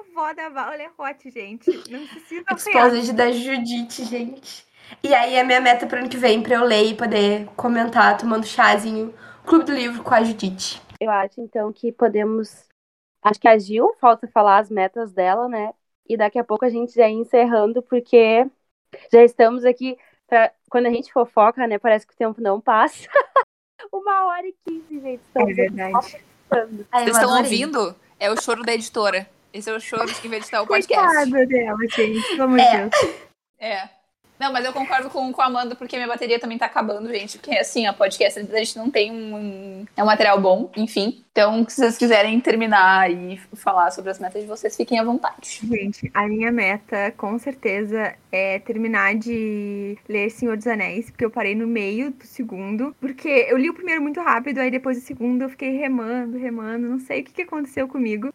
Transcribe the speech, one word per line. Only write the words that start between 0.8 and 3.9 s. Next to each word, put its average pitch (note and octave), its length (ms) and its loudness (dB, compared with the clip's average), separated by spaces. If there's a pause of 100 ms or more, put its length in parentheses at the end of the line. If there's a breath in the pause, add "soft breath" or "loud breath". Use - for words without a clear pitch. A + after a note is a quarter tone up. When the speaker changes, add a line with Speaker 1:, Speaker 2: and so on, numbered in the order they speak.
Speaker 1:
hot, C#4 340 -12
gente. A3+ 400 -8 (200)
Não C4+ 160 -14
precisa E4 440 -16
Speaker 2:
Exposit B3 600 2
Speaker 1:
apanhar. - 20 -4
Speaker 2:
da A#3+ 200 2
Judite, A#3+ 720 -6